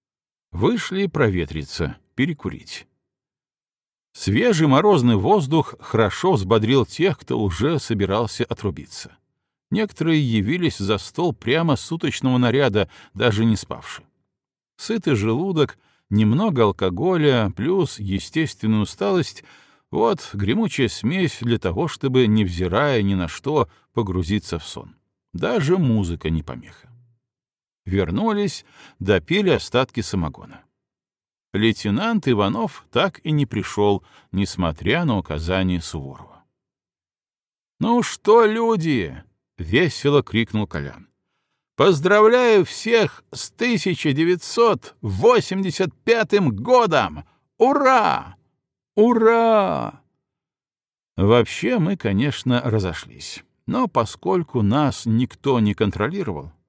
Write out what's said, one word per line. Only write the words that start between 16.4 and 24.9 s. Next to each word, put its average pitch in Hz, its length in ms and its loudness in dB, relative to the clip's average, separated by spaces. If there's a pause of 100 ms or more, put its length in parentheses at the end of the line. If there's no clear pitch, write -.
алкоголя, 113 920 2
плюс 165 440 -2
естественная 107 800 -2
усталость — 185 640 -2 (480)
вот 180 420 -2
гремучая 123 560 -2
смесь 175 520 -2
для 117 160 0
того, 95 300 -2
чтобы, 127 400 0
невзирая 107 760 0
ни 98 120 0
на 90 140 -2
что, 139 420 -4 (240)
погрузиться 92 640 -2
в - 60 -16
сон. - 300 -14 (380)